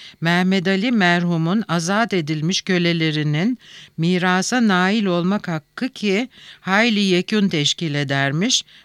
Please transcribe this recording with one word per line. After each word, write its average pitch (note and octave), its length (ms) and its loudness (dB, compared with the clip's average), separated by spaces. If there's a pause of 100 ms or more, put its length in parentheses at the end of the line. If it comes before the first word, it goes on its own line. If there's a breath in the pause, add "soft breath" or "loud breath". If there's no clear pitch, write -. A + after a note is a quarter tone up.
(220 loud breath)
Mehmet F3+ 460 2
Ali F#3+ 240 0
merhumun F3 760 2
azat F#3 460 -2
edilmiş D#3+ 480 -2
kölelerinin E3 1000 0 (380 loud breath)
mirasa F#3 720 0
nail G3 380 2
olmak F3+ 420 0
hakkı F3+ 420 -8
ki G#3 400 -2 (320 loud breath)
hayli G#3 380 2
yekün G3 500 2
teşkil D3 460 -2
edermiş, C#3 720 0 (200 loud breath)